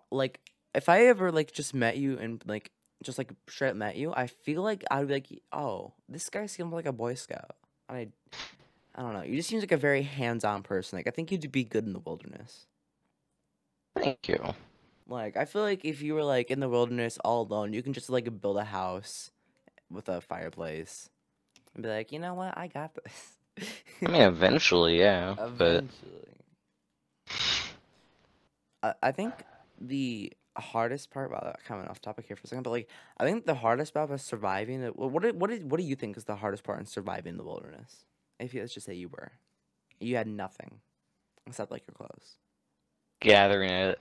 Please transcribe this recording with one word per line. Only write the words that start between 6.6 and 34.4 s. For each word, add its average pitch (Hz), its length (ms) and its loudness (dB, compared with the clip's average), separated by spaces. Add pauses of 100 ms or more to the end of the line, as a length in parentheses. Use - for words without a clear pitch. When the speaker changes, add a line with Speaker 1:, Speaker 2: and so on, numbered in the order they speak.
Speaker 1:
like 165 140 -4
a 135 60 0
Boy 120 220 -4
Scout." - 420 -12 (320)
I, 120 200 -8 (880)
I - 80 -8
don't 117 120 -4
know. 95 80 -6
You 82 140 -4
just 165 120 -4
seems 220 140 -2
like 180 100 -2
a 165 60 6
very 139 240 4
hands-on 117 600 0
person. 95 340 -4
Like, 82 100 -6
I - 40 0
think 165 200 -6
you'd 151 200 -4
be 131 120 2
good 110 220 0
in 101 80 -4
the - 60 -10
wilderness. - 640 -14 (1300)
Speaker 2:
Thank - 320 -2
you. - 260 0 (540)
Speaker 1:
Like, 113 280 -6
I 127 80 0
feel 202 180 -2
like 202 220 -2
if 147 180 -6
you 151 120 -2
were, 156 100 0
like, 127 260 2
in 135 100 0
the 135 80 0
wilderness 120 560 0
all 117 180 2
alone, 104 300 -4
you 113 100 -4
can 135 100 -6
just, 127 180 -10
like, 120 300 -2
build 101 160 0
a 104 80 0
house 95 680 -6 (600)
with 85 180 -12
a 90 120 -2
fireplace 82 920 -10 (640)
and 123 100 -12
be 113 60 -6
like, 110 220 -4
"You 151 80 -8
know 180 140 -8
what? 185 240 -6
I 175 100 -8
got 156 280 -8
this." - 420 -18 (200)
<laughs> - 260 -12 (200)
Speaker 2:
I - 60 4
mean, 165 120 10
eventually, 90 760 8
yeah, 95 380 6 (220)
but 85 260 6
Speaker 1:
Eventually. - 520 -18 (2500)
I, 113 200 0
I 135 100 4
think 214 300 -6 (360)
the 123 540 -6 (240)
hardest 117 540 -4
part, 135 200 -8
wow, - 140 -6
that - 200 -10
kinda 104 160 -10
went - 100 -10
off - 100 -16
topic 107 260 -12
here 101 100 -12
for - 80 -20
a - 40 -18
second, 127 140 -8
but, 123 80 -4
like, 117 200 -4 (280)
I - 60 0
think 208 220 0
the 160 80 2
hardest 120 400 0
part 151 160 -2
was 139 120 -6
surviving 107 580 -4